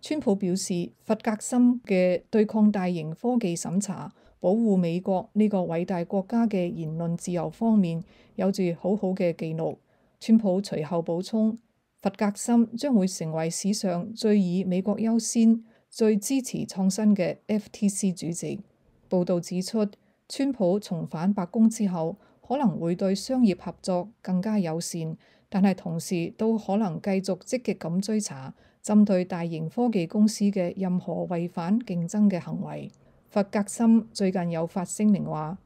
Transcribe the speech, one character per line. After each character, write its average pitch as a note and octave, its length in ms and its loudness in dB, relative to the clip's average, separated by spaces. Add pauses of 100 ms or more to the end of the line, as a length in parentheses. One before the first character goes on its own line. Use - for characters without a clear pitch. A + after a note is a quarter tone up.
川 D#4 180 -4
普 G#3+ 160 2
表 F#3+ 180 0
示， F3 380 -4 (140)
弗 G#3+ 180 0
格 G#3+ 160 0
森 B3 440 4
嘅 F3+ 460 2
對 A3 160 4
抗 G#3+ 240 4
大 F#3+ 220 -2
型 D#3+ 200 -6
科 A#3+ 280 -2
技 F3 160 -2
審 E3 240 -4
查、 D#3 340 -8 (280)
保 F3 100 2
護 A3 240 4
美 F3 240 2
國 F#3 320 -2
呢 G#3+ 160 2
個 G3+ 120 0
偉 E3+ 260 -2
大 F3+ 180 -4
國 F#3+ 240 -4
家 A#3 180 0
嘅 F#3 240 0
言 D#3+ 280 -6
論 E3+ 180 -2
自 F3 160 -6
由 D#3+ 180 -2
方 A3 280 2
面 E3 260 2 (320)
有 F#3+ 160 0
住 G3 120 0 (140)
好 G3 200 0
好 F#3+ 120 -2
嘅 F#3 240 0
記 D#3+ 220 -6
錄。 D#3+ 220 -4 (420)
川 A3+ 180 6
普 G3 240 2
隨 D#3 220 -4
後 E3+ 180 -2
補 E3+ 220 -4
充， A3 340 0 (440)
弗 G3+ 160 0
格 G3+ 180 0
森 A#3 400 2
將 C#4 180 -2
會 F#3+ 140 4
成 E3 240 -4
為 D#3+ 180 -2
史 F#3+ 240 -2
上 F#3 400 -2
最 G#3+ 240 2
以 F3+ 280 2
美 F#3 160 0
國 G3+ 160 -2
優 A3+ 200 0
先、 A3+ 460 4 (260)
最 A3 280 2
支 C4 240 -2
持 D#3+ 240 -6
創 F#3+ 240 0
新 G#3+ 260 4
嘅 E3 220 -2 (100)
F G#3 240 -2
T - 160 -2
C G3 240 0
主 D#3+ 200 -6
席。 D3+ 280 -6 (500)
報 F#3 140 2
導 F3 160 0
指 F3+ 240 -6
出， G#3+ 240 0 (400)
川 C#4 240 -2
普 G3 260 2
重 E3 280 -4
返 F3 280 0
白 A3 100 -2
宮 A3+ 260 4
之 A3+ 180 -2
後， E3+ 300 -4 (300)
可 B3 100 -2
能 F#3+ 220 0
會 E3+ 160 0
對 F#3+ 180 0
商 B3+ 280 -2
業 G3+ 180 4
合 - 220 -12
作 F3+ 280 -4 (120)
更 F#3 200 -2
加 G#3+ 160 -2
友 E3+ 220 -2
善， D#3+ 360 -8 (320)
但 G3 140 0
係 F#3+ 140 4
同 E3+ 240 -6
時 E3+ 360 -4
都 A3+ 220 0
可 G3 200 -2
能 F3+ 240 -2
繼 G#3 100 -4
續 F#3+ 300 -2
積 B3+ 200 -6
極 G#3+ 140 -4
咁 F3 260 -4
追 G#3+ 180 0
查 C3+ 340 -10 (300)
針 G#3 220 6
對 F#3 180 4
大 F3 220 -6
型 D#3+ 240 -6
科 A#3+ 200 0
技 F#3 180 0
公 G#3 200 2
司 G#3 180 0
嘅 F#3+ 300 0
任 F3+ 240 -2
何 F3 280 -6
違 F3 200 -2
反 F3+ 320 -2
競 F3 300 -6
爭 G#3 180 4
嘅 F#3 120 2
行 D3+ 240 -8
為。 D3 280 -12 (380)
弗 G3+ 140 0
格 G3+ 240 -2
森 A3+ 440 4
最 F#3+ 200 0
近 F3 180 -2
有 E3 160 -2
發 F3 180 -6
聲 G#3+ 280 2
明 E3 120 2
話 D#3 420 -6